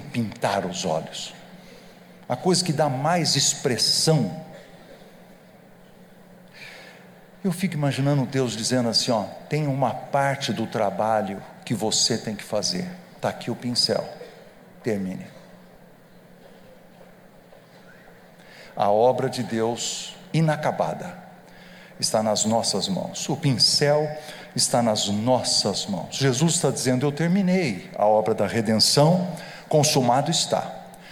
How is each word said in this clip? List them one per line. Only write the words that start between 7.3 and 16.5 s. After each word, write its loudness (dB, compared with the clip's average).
Eu 0
fico -2
imaginando 0
Deus 0
dizendo 0
assim: 2
ó, 2
"Tem 0
uma 0
parte -2
do -4
trabalho 0
que -4
você 0
tem -6
que -12
fazer. -4
Tá -2
aqui -8
o -4
pincel. -2
Termine." -4